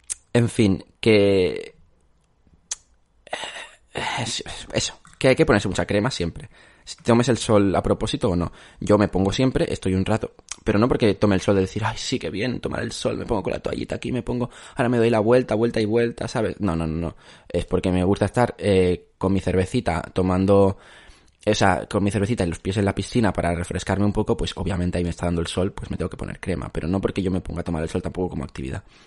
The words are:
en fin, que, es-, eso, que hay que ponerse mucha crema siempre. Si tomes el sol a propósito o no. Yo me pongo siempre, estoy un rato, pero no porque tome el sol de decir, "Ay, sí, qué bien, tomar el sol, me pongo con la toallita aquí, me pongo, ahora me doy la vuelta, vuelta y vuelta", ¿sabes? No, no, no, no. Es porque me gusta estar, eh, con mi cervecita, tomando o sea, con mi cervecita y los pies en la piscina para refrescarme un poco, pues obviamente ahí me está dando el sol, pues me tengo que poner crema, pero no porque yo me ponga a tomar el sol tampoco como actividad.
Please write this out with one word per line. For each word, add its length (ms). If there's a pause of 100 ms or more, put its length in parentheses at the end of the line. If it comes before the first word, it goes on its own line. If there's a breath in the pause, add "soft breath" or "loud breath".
(340)
en 160
fin, 340 (160)
que, 760 (2250 loud breath)
es-, 500 (300 loud breath)
eso, 200 (240)
que 120
hay 60
que 100
ponerse 220
mucha 180
crema 260
siempre. 380 (340 soft breath)
Si 200
tomes 260
el 80
sol 380
a 80
propósito 460
o 60
no. 160 (280 loud breath)
Yo 180
me 100
pongo 240
siempre, 400
estoy 220
un 100
rato, 300 (300)
pero 160
no 80
porque 260
tome 220
el 60
sol 140
de 60
decir, 240
"Ay, 120
sí, 200
qué 140
bien, 280
tomar 220
el 100
sol, 260
me 80
pongo 180
con 100
la 60
toallita 360
aquí, 160
me 120
pongo, 260 (260 loud breath)
ahora 140
me 80
doy 140
la 80
vuelta, 360
vuelta 240
y 60
vuelta", 420
¿sabes? 320
No, 160
no, 120
no, 80
no. 200 (320 loud breath)
Es 180
porque 260
me 120
gusta 220
estar, 320
eh, 600
con 160
mi 80
cervecita, 600 (120)
tomando 640 (680 loud breath)
o 100
sea, 320
con 160
mi 80
cervecita 320
y 40
los 120
pies 180
en 80
la 80
piscina 400
para 220
refrescarme 500
un 80
poco, 240
pues 180
obviamente 420
ahí 60
me 60
está 160
dando 160
el 60
sol, 240
pues 180
me 80
tengo 120
que 80
poner 220
crema, 320
pero 160
no 140
porque 220
yo 80
me 100
ponga 200
a 20
tomar 180
el 80
sol 120
tampoco 280
como 140
actividad. 400 (240 soft breath)